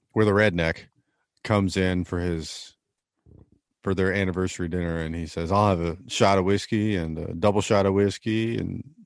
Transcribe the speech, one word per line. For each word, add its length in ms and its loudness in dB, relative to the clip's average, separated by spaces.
where 100 4
the 60 4
redneck 540 2
comes 340 2
in 280 0
for 140 -4
his, 540 -6
for 100 0
their 180 0
anniversary 560 -2
dinner, 300 -4
and 160 -6
he 140 -6
says, 240 -4
"I'll 180 4
have 120 2
a 160 -2
shot 320 2
of 60 0
whiskey 500 0
and 240 -4
a 160 -8
double 260 2
shot 240 2
of 80 2
whiskey, 640 -2
and 260 -6